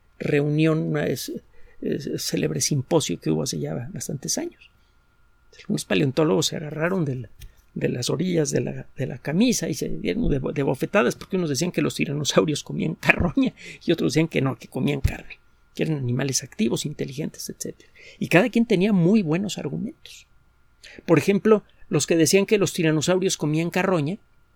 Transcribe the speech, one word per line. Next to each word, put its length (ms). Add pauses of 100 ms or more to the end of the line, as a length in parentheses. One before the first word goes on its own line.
(180)
reunión, 600
una 280
es-, 260 (480)
es-, 300 (120)
célebre 380
simposio 580
que 120
hubo 120
hace 160
ya 340
bastantes 460
años. 320 (880)
Algunos 260
paleontólogos 600
se 100
agarraron 480
del, 240 (460)
de 140
las 220
orillas 400
de 100
la, 260 (100)
de 100
la 120
camisa 500
y 60
se 140
dieron 400
de 100
bo-, 140
de 100
bofetadas 540
porque 200
unos 140
decían 220
que 100
los 140
tiranosaurios 680
comían 320
carroña 580 (320)
y 60
otros 220
decían 160
que 140
no, 140
que 120
comían 320
carne, 400 (340)
que 80
eran 160
animales 460
activos, 420
inteligentes, 640
etcétera. 400 (300)
Y 80
cada 200
quien 180
tenía 260
muy 300
buenos 360
argumentos. 680 (800)
Por 120
ejemplo, 460 (240)
los 180
que 100
decían 300
que 120
los 140
tiranosaurios 640
comían 340
carroña 480 (380)